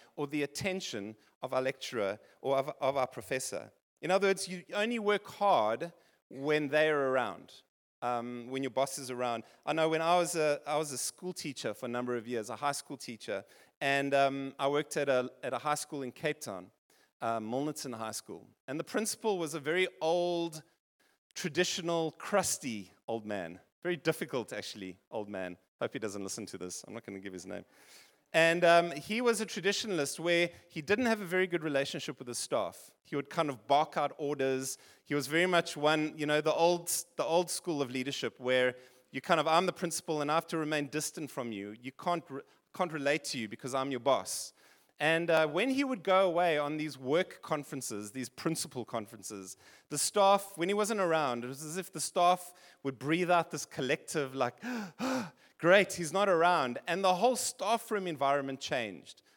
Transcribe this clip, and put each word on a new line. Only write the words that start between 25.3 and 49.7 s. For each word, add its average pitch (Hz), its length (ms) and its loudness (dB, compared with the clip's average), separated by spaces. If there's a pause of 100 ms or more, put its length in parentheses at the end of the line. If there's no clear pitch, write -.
Hope 117 120 -4
he 135 60 -8
doesn't 101 240 -6
listen 98 240 -8
to - 100 -14
this. 90 300 -10
I'm 101 60 -14
not 110 120 -14
gonna 98 140 -10
give 95 140 -12
his 90 120 -14
name. 95 200 -12 (680)
And, 165 300 4
um, 170 280 8
he 196 300 -4
was 233 200 2
a 220 40 -2
traditionalist 185 760 -2
where 170 300 4 (200)
he 160 120 -8
didn't 208 240 0
have 220 160 2
a 196 40 -6
very 185 200 2
good 170 180 -2
relationship 139 540 -2
with 127 100 -12
his 120 100 -6
staff. - 540 -4 (120)
He - 120 -10
would 139 140 -2
kind 156 200 0
of 127 180 -10
bark 151 300 4
out 147 200 0
orders. 135 600 0 (260)
He - 100 -4
was 143 140 0
very 165 180 4
much 175 300 2
one, 151 420 2
you 151 80 -2
know, 151 160 4
the 156 120 2
old, 170 360 4 (280)
the 147 80 0
old 165 260 2
school 156 300 -2
of 127 100 -2
leadership 131 480 -4
where 127 360 2 (360)
you 135 100 -6
kind 170 180 4
of, 147 80 2
"I'm 165 180 4
the 175 80 0
principal 165 480 -4
and 147 100 0
I 151 40 2
have 165 120 0
to 165 100 -4
remain 151 300 -2
distant 151 420 -6
from 120 220 -6
you. 104 280 -8
You 123 120 -12
can't 170 380 -2
re-, 135 120 -10 (320)
can't 180 200 -2
relate 147 320 2
to - 120 -6
you 110 100 -2
because 123 280 -8
I'm 135 160 0
your 127 80 -2
boss." 117 540 0 (460)
And, 165 300 2
uh, 160 180 4
when 180 220 0
he 269 140 0
would 262 180 -2
go 190 240 4
away 170 320 2
on 147 200 -2
these 151 200 -6
work 143 440 0
conferences, 127 680 -6
these 127 180 -8
principal 156 560 -4
conferences, 104 720 -10 (320)